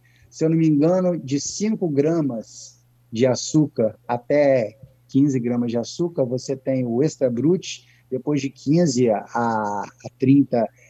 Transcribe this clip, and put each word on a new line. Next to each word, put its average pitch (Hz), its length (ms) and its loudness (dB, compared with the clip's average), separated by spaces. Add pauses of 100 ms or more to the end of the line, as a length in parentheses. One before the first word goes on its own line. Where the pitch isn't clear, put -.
(280)
Se - 160 -6
eu 160 60 2
não 165 80 2
me 160 100 4
engano, 170 500 2
de 139 220 -4
cinco 202 480 -4
gramas 143 920 -4 (280)
de 113 160 2
açúcar 123 800 0
até 131 720 0 (300)
quinze 135 300 2
gramas 120 320 -2
de 117 80 -2
açúcar, 165 460 -4
você 127 320 -4
tem 131 300 -4
o 117 160 0
Extra 143 280 0
Brut, 139 560 -2 (240)
depois 139 300 -2
de 135 80 -6
quinze 135 640 2
a, 104 80 2 (160)
a, 107 500 -2
a - 240 -16 (100)
trinta 135 480 2 (240)